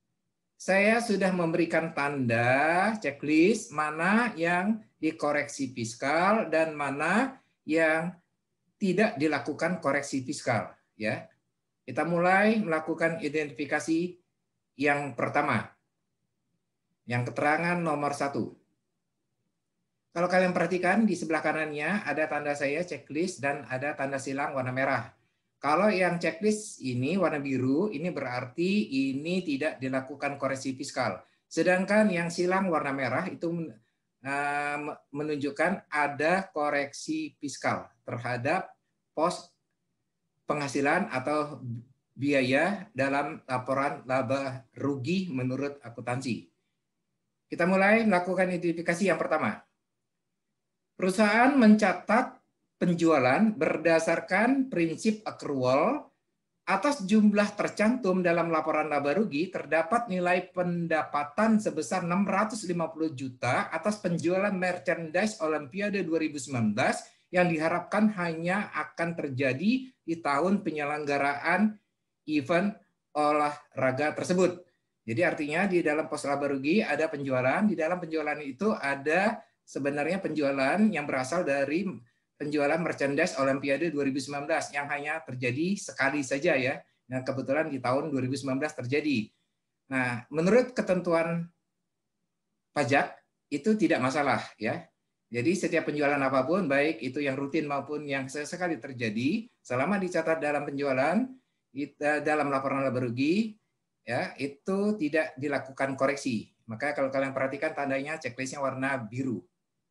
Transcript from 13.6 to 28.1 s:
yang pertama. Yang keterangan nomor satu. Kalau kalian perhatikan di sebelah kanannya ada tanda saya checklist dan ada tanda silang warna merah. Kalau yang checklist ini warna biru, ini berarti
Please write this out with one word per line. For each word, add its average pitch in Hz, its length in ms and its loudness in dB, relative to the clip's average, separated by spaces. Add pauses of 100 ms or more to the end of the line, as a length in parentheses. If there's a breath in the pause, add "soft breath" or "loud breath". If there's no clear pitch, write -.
yang 143 400 0
pertama. 131 480 0 (1400)
Yang 123 240 -2
keterangan 165 480 0
nomor 147 320 -2
satu. 139 400 -4 (1600)
Kalau 175 160 0
kalian 185 240 4
perhatikan 180 560 2
di 175 80 2
sebelah 160 240 -2
kanannya 156 640 -2
ada 147 240 0
tanda 147 240 -2
saya 143 320 -2
checklist 156 560 -4
dan 143 320 -2
ada 139 240 -4
tanda 139 240 -4
silang 139 320 -4
warna 127 240 -4
merah. 131 320 0 (540)
Kalau 175 320 4
yang 175 240 2
checklist 202 640 -2
ini 131 400 0
warna 156 160 2
biru, 139 560 0
ini 160 160 -4
berarti 147 800 -2 (240)